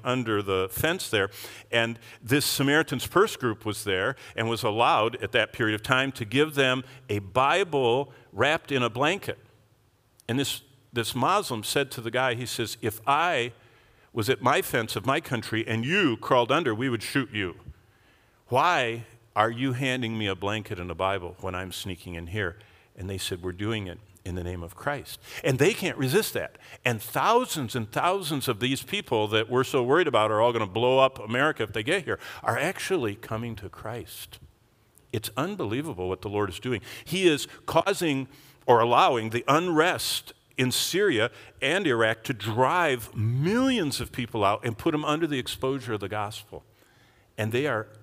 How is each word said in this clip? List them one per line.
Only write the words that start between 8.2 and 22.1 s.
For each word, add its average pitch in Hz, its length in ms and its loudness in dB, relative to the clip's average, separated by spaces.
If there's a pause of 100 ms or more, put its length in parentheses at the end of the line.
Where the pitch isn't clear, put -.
wrapped 139 400 0
in 135 120 0
a 117 80 2
blanket. 143 480 -2 (880)
And 120 140 -2
this, - 220 -4 (280)
this 117 240 -4
Muslim 135 480 0
said 135 280 -2
to - 100 -12
the 113 100 -8
guy, 123 220 0
he 120 140 -6
says, - 340 -4
"If 110 260 -4
I 143 460 0 (580)
was 113 200 0
at 135 100 0
my 143 220 4
fence 113 340 -2
of 104 80 -6
my 135 160 0
country 113 480 -4
and 113 160 0
you 151 320 2
crawled 120 340 4
under, 143 240 2
we 127 140 -2
would 117 140 -2
shoot 131 280 -2
you. 95 260 -4 (920)
Why 127 560 2 (320)
are 110 140 4
you 123 240 -2
handing 127 420 -2
me 107 100 -2
a 98 80 0
blanket 98 460 -4
and 90 100 -6
a 85 40 -8
Bible 90 480 -2
when 92 120 -6
I'm 92 180 -8
sneaking 90 420 -10